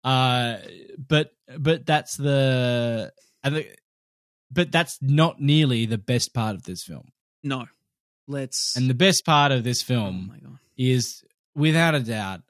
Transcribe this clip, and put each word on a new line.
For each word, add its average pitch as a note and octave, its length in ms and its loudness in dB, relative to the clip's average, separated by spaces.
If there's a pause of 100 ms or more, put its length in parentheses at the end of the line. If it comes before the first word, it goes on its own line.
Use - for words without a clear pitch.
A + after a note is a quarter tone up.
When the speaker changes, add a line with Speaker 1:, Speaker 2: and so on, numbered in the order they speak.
Speaker 1:
Uh, B2 540 2 (400)
but, D3+ 340 0 (280)
but D#3+ 260 0
that's D3+ 320 -2
the, B2 960 0 (320)
and C#3+ 120 -2
the, D#3 100 -6 (840)
but E3+ 220 -2
that's E3+ 300 0
not D3 400 2
nearly C#3 420 4
the A2 140 -2
best A#2+ 340 -2
part A2 220 -2
of F2+ 80 -12
this F2+ 200 -12
film. - 280 -18 (340)
Speaker 2:
No. C3 220 -6 (600)
Let's C#3 520 -6
Speaker 1:
And B2+ 100 2
the C3 60 2
best F3+ 320 2
part C#3+ 260 4
of B2 100 0
this B2 200 -4
Speaker 2:
Oh - 60 -10
Speaker 1:
film G2 440 -4
Speaker 2:
my - 60 -20
God. C3 200 -20 (200)
Speaker 1:
is, B2+ 440 0 (320)
without D#3 400 2
a C#3+ 60 0
doubt G#2+ 500 -6